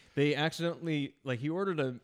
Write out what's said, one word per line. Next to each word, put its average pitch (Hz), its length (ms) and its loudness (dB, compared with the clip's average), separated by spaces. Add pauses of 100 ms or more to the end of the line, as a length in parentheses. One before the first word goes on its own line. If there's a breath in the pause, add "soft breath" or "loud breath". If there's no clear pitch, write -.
(160 soft breath)
They 147 180 4
accidentally, 156 800 -2 (100)
like, 127 160 -2
he 139 100 -2
ordered 180 300 0
a, 127 240 0